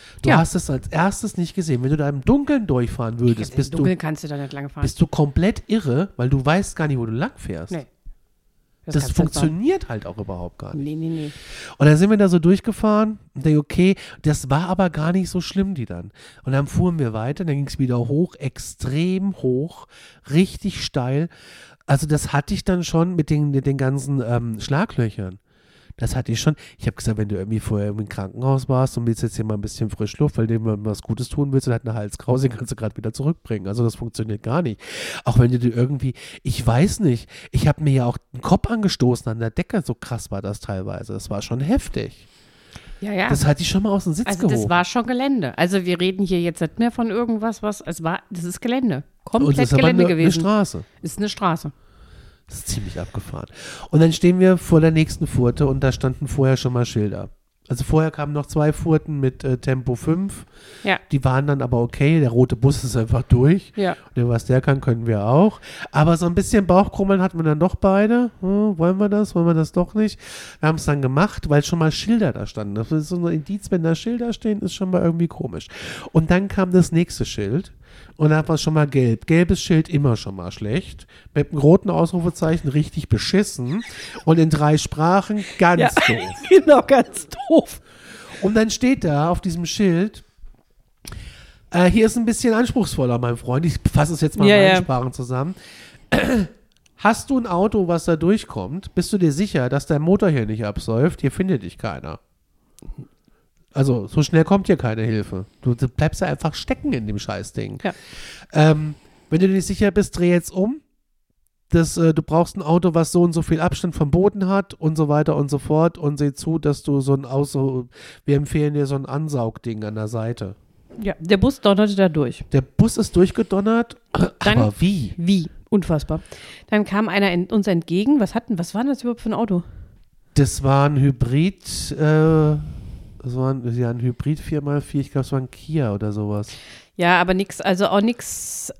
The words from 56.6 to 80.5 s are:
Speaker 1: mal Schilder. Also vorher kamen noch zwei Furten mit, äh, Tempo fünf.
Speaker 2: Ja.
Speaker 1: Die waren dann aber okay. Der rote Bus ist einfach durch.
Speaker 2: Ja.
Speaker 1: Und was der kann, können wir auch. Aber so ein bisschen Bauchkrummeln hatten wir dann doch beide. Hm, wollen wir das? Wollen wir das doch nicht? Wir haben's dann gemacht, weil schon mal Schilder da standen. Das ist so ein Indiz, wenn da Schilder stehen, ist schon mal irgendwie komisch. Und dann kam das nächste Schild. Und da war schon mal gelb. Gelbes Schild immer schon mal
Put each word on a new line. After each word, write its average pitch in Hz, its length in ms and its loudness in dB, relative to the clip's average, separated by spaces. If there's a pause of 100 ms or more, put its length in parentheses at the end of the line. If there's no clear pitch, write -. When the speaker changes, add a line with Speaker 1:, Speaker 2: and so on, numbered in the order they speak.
Speaker 1:
mal 120 120 0
Schilder. 104 440 -4 (400)
Also 131 160 -4
vorher 160 260 2
kamen 147 220 -8
noch 147 140 -4
zwei 151 260 0
Furten 156 480 0
mit, 131 240 -2
äh, 131 140 0
Tempo 131 360 -2
fünf. 170 520 -4 (360)
Speaker 2:
Ja. 196 160 0 (140)
Speaker 1:
Die 139 100 0
waren 135 240 2
dann 139 160 0
aber 123 180 0
okay. 143 380 2
Der 135 120 2
rote 123 260 2
Bus 131 260 2
ist 120 140 -4
einfach 113 260 0
durch. 147 540 4
Speaker 2:
Ja. 190 180 0 (220)
Speaker 1:
Und 120 120 2
was 117 180 0
der 127 140 4
kann, 139 200 0
können 117 260 0
wir 107 200 0
auch. 160 340 4 (320)
Aber 156 240 4
so 170 100 -2
ein 175 80 0
bisschen 196 320 2
Bauchkrummeln 196 560 4
hatten 185 160 -2
wir 165 60 -2
dann 151 160 2
doch 180 160 2
beide. 214 640 2
Hm, 202 360 0
wollen 175 220 2
wir 208 100 2
das? 202 280 0
Wollen 170 100 2
wir 170 80 4
das 160 160 0
doch 175 240 -2
nicht? 214 240 0 (400)
Wir - 120 -2
haben's 160 160 -2
dann 143 160 0
gemacht, 147 460 0
weil 147 140 4
schon 170 160 -2
mal 160 140 2
Schilder 214 400 0
da 107 140 -6
standen. 101 280 -8
Das 110 160 -4
ist 156 200 -2
so 180 60 -4 (100)
ein 170 60 0
Indiz, 165 380 -6
wenn 175 140 0
da 160 100 2
Schilder 233 380 -4
stehen, 214 260 -2
ist 190 160 -6
schon 185 160 -4
mal 180 120 2
irgendwie 165 260 0
komisch. - 400 -10 (420)
Und 160 220 4
dann 190 160 2
kam 185 240 0
das 180 180 6
nächste 165 340 0
Schild. 107 460 -4 (460)
Und 151 140 4
da 156 160 2
war 160 120 0
schon 156 160 -2
mal 151 120 4
gelb. 127 400 0
Gelbes 170 360 4
Schild 160 260 2
immer 143 280 2
schon 98 200 -10
mal 90 160 -8